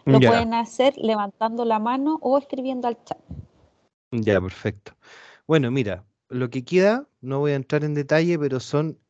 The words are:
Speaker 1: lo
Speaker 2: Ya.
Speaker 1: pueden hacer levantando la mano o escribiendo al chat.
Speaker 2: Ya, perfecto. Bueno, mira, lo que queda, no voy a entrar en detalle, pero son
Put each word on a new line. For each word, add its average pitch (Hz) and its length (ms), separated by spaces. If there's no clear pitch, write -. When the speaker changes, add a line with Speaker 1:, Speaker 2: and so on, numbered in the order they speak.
Speaker 1:
lo 135 120
Speaker 2:
Ya. - 100
Speaker 1:
pueden 233 260
hacer 254 420
levantando 220 680
la 220 140
mano 269 420
o 254 160
escribiendo 254 520
al 233 160
chat. - 140
Speaker 2:
Ya, 107 280
perfecto. 92 520
Bueno, 147 240
mira, 101 320
lo 123 200
que 127 160
queda, 202 420
no 135 200
voy 147 120
a 139 40
entrar 147 260
en 151 100
detalle, 151 460
pero 131 220
son 147 360